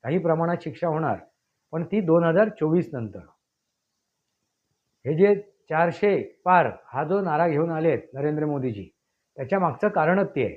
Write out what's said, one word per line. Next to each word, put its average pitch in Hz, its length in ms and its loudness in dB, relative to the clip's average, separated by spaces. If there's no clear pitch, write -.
काही 143 140 -2
प्रमाणात 170 440 0
शिक्षा 170 260 -6
होणार, 151 300 -2
पण 165 120 -4
ती 208 180 -2
दोन 170 220 4
हजार 180 260 4
चोवीस 165 440 0
नंतर. 107 260 -10
हे 151 120 -2
जे 202 240 4
चारशे 170 760 0
पार 170 260 4
हा 135 180 -6
जो 190 180 -2
नारा 170 260 0
घेऊन 165 240 0
आलेत 156 280 0
नरेंद्र 151 320 -2
मोदीजी, 127 440 -4
त्याच्या 139 240 -4
मागचं 180 300 -2
कारणच 185 460 2
ते 127 100 0
आहे. 95 120 -6